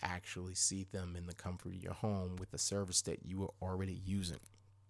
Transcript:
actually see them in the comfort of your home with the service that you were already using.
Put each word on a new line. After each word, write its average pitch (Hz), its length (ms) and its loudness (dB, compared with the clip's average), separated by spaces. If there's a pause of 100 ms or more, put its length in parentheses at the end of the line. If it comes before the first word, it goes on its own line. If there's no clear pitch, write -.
actually 90 520 -2
see 95 300 4
them 90 320 -2
in 87 100 -4
the 87 80 -6
comfort 90 400 -4
of 90 80 -6
your 90 100 -2
home 92 440 2
with 95 140 -4
the - 80 -6
service 98 440 4
that - 220 -2
you 92 140 -2
were 98 220 0
already 92 440 0
using. 95 360 0 (500)